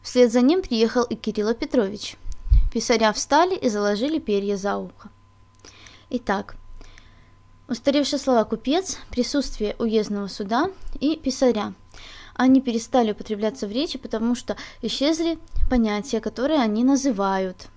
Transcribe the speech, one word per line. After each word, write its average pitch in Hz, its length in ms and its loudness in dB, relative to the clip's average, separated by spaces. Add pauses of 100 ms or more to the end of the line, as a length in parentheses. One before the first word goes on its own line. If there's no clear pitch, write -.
Вслед 247 320 4
за 247 80 4
ним 320 220 4
приехал 226 400 0
и 226 140 -4
Кирилл 214 360 -2
Петрович. 214 640 -2 (560)
Писаря 226 420 2
встали 349 400 2
и 254 160 0
заложили 208 480 0
перья 202 400 -2
за 196 180 -2
ухо. 190 320 -12 (1000)
Итак, 208 440 -4 (1120)
устаревшие 277 520 0
слова 247 260 2
«купец», 269 540 -4 (100)
«присутствие 240 720 -4
уездного 214 480 -2
суда» 220 420 -2 (320)
и 311 160 -2
«писаря». 226 560 0 (640)
Они 262 260 6
перестали 233 520 0
употребляться 214 540 -4
в 202 60 -8
речи, 277 240 -4
потому 226 380 -2
что 214 200 -6 (280)
исчезли 320 560 0 (320)
понятия, 214 500 0
которые 269 400 0
они 226 240 2
называют. 196 920 0